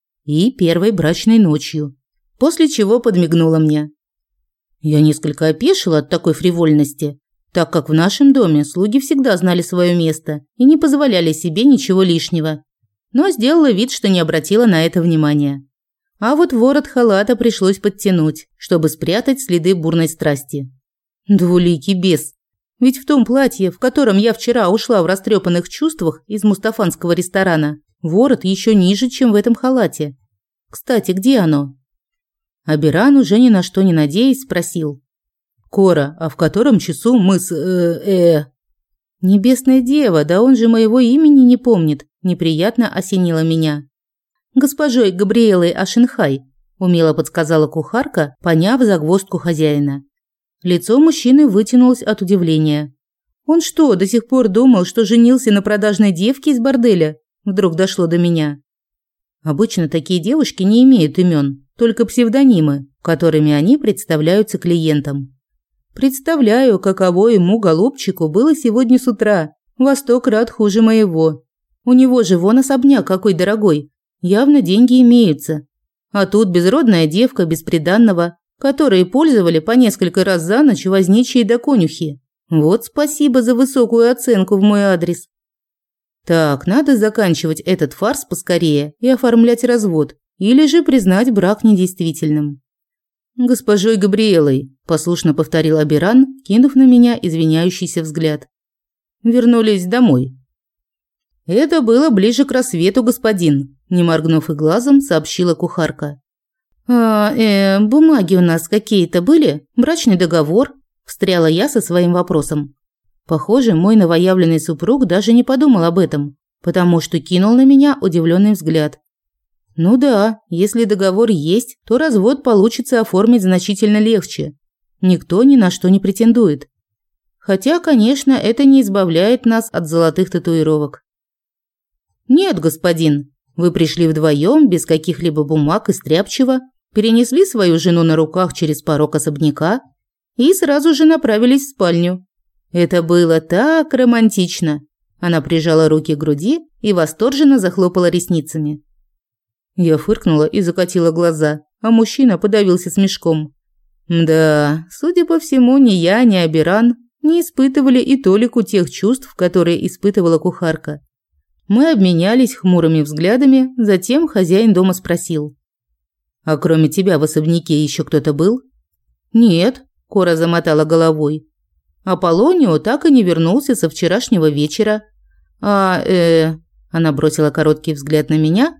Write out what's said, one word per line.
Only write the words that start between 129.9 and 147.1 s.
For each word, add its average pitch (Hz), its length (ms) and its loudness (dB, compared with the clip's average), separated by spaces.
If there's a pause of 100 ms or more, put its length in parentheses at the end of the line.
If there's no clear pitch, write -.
татуировок. 156 720 -2 (1200)
«Нет, 320 320 2
господин, 160 720 -2 (240)
вы 170 160 0
пришли 165 360 -2
вдвоем, 160 600 2
без 175 200 -2
каких-либо 156 560 -2
бумаг 156 460 -2
и 151 40 0
стряпчего, 208 640 -2 (360)
перенесли 233 500 0
свою 185 320 0
жену 170 240 0
на 165 140 2
руках 160 380 -2
через 156 280 -6
порог 151 340 -2
особняка 156 640 -4 (560)
и 277 180 2
сразу 285 400 0
же 311 100 2
направились 269 640 2
в - 20 -18
спальню. 175 560 -2 (460)
Это 175 320 0
было 165 380 2
так 294 520 -2
романтично!» 220 880 0 (380)
Она 170 220 -2
прижала 160 460 0
руки 156 280 0
к - 20 -8
груди 151 440 -4 (200)
и 208 120 -2
восторженно 262 640 0